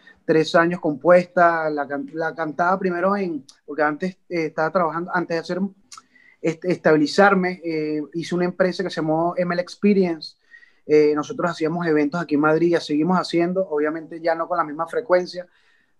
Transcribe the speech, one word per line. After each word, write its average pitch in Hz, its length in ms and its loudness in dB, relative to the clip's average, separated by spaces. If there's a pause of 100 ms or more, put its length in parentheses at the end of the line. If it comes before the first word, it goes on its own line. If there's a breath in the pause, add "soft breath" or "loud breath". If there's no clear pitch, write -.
(260 soft breath)
tres 160 300 2
años 175 240 2
compuesta. 170 880 4
La 143 180 -4
can-, 143 260 -6
la 160 200 -4
cantaba 165 460 -2
primero 190 360 0
en, 175 300 -6 (180)
porque 151 200 -2
antes, 151 300 -2 (140)
eh, 165 200 -4
estaba 156 240 -4
trabajando, 170 420 -2
antes 170 220 -2
de 165 40 -2
hacer, 175 200 -6 (840 loud breath)
est-, 165 240 -4
estabilizarme, 180 960 2
eh, 156 380 -4 (140)
hice 165 180 -8
una 175 120 0
empresa 180 380 -2
que 175 60 -4
se 170 120 -6
llamó 165 360 0
M 180 160 -2
L 175 80 -4
Experience. 185 720 0 (520 soft breath)
Eh, 151 260 4
nosotros 151 380 -4
hacíamos 170 340 -2
eventos 151 340 0
aquí 151 140 -4
en 143 80 2
Madrid, 160 300 4
ya 165 100 2
seguimos 165 380 0
haciendo, 180 500 -2
obviamente 156 500 -4
ya 165 140 0
no 165 140 -4
con 175 100 -4
la 165 60 0
misma 156 240 -6
frecuencia, 175 580 -2 (540)